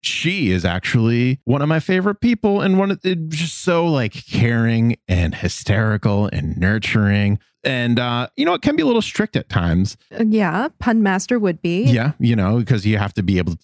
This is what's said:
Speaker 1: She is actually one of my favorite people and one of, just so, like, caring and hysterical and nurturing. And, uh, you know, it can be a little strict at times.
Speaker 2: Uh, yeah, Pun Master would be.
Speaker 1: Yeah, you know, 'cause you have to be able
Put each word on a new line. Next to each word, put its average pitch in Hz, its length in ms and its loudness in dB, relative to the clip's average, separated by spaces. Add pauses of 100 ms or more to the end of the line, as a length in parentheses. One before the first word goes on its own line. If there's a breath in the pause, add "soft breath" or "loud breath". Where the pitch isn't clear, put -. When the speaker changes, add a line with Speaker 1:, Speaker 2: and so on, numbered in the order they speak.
Speaker 1:
She 160 480 -2
is 90 160 0
actually 117 760 0
one 139 180 0
of 151 60 0
my 160 120 2
favorite 190 360 0
people 214 440 0
and 190 180 2
one 196 120 -2
of, 190 100 -4 (300)
just 160 320 -6
so, 170 240 2
like, 131 260 0
caring 117 840 0 (120)
and 87 260 0
hysterical 104 960 0
and 78 280 -6
nurturing. 104 800 0 (240)
And, 123 360 0
uh, 123 380 -2
you 269 80 -2
know, 349 80 0
it 339 80 -4
can 302 160 0
be 320 60 2
a 302 40 2
little 233 140 2
strict - 360 -4
at - 120 -4
times. 87 480 0 (160)
Speaker 2:
Uh, 226 160 -2
yeah, 214 400 0 (120)
Pun 226 220 2
Master 196 360 0
would 180 240 -2
be. 175 220 -2
Speaker 1:
Yeah, 120 340 2
you 117 180 2
know, 107 260 2
'cause 101 220 0
you 107 140 2
have 101 160 -2
to 104 80 -2
be 92 160 2
able 85 260 0